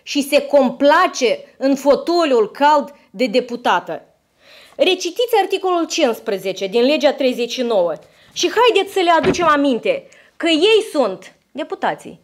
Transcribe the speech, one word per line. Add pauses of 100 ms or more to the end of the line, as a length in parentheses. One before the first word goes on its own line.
și
se
complace (180)
în
fotoliul
cald (160)
de
deputată. (760)
Recitiți
articolul
cincisprezece
din
legea
treizeci
și
nouă (400)
și
haideți
să
le
aducem
aminte (300)
că
ei
sunt (160)
deputații